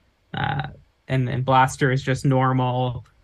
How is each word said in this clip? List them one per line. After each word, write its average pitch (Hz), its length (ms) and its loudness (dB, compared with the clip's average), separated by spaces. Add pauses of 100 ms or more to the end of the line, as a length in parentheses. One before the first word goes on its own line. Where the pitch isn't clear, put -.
(340)
Uh, - 340 -4 (400)
and 131 200 0
then 127 140 -4
blaster 131 500 2
is 131 100 0
just 131 220 -2
normal. 127 800 0 (180)